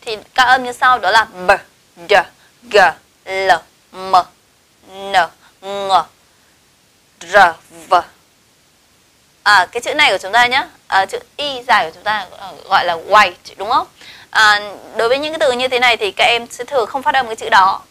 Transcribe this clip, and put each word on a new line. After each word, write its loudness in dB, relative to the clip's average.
Thì -10
các 2
âm 2
như -8
sau 0
đó -2
là 4
b, -8
d, 2
g, -4
l, -4
m, -10
n, -14
ng, -8
r, -4
v. 0
À, 2
cái -8
chữ -8
này 2
của -2
chúng -10
ta 4
nhá. -2
À, 0
chữ -10
y -10
dài 0
của -8
chúng -20
ta, -6
ờ, -18
gọi 2
là -2
white 4
đúng -10
không? -2
À, 2
đối -2
với 0
những -6
cái -10
từ 0
như -4
thế -2
này 2
thì -4
các -4
em 0
sẽ -14
thường -2
không -8
phát -4
âm 0
cái -10
chữ -12
đó. 2